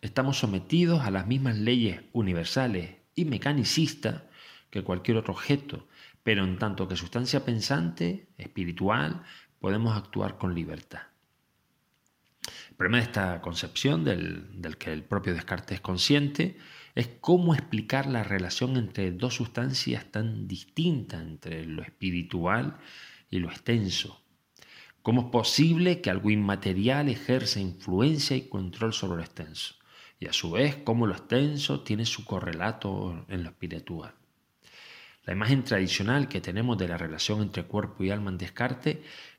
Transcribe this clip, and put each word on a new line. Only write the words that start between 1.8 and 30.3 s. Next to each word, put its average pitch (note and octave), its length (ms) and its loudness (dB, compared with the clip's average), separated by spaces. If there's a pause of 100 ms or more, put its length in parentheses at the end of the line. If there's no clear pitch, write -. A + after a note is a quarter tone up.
universales F#2 840 0 (180)
y F3+ 100 0
mecanicistas C#3+ 1000 0 (480)
que - 120 -4
cualquier F#2 340 0
otro A2 160 0
objeto, - 560 -2 (340)
pero G2+ 220 4
en F#2 140 0
tanto G2 300 -2
que F#2 80 -2
sustancia B2 480 -2
pensante, C#3 920 -2
espiritual, G#2 880 0 (380)
podemos G#2+ 360 2
actuar G2 420 -4
con F#2 160 -2
libertad. D#2+ 480 -8 (1700)
El - 60 -20
problema G2 220 4
de B2 60 4
esta F#2 360 0
concepción, C#3 640 0
del, F2 560 -2
del D#2+ 160 -8
que - 160 -8
el D#2 100 -6
propio F#2 320 -2
Descartes F2+ 420 -6
es - 40 -10
consciente, C#3+ 800 2 (380)
es B2 140 0 (100)
cómo E3+ 340 6
explicar C3+ 520 0
la A#2+ 180 0
relación G2 520 0
entre G2+ 360 0
dos A#2 220 -2
sustancias B2 760 -2
tan G#2+ 380 -4
distintas, G#2+ 760 -2
entre D#2+ 440 -10
lo D#2+ 160 -6
espiritual F2+ 960 -2 (520)
y F#2 80 0
lo E2+ 120 -2
extenso. - 720 -2 (800)
¿Cómo A#2+ 200 4
es B2 60 -4
posible E3 720 4
que - 100 -2
algo G2 200 2
inmaterial G#2 800 2
ejerza B2 520 0
influencia A2+ 760 2
y B2+ 120 -4
control G2+ 460 -4
sobre F2+ 240 -2
lo E2 40 -4
extenso? - 520 -10 (440)
Y - 80 -8
a - 60 -4